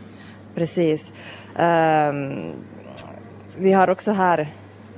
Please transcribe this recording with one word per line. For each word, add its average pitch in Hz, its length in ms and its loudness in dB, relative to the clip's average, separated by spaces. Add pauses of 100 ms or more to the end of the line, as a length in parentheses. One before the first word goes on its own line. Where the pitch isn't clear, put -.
(540)
Precis. 165 580 0 (440)
Ehm, 147 960 2 (1040)
vi 190 160 4
har 185 180 6
också 190 220 0
här 175 360 2 (500)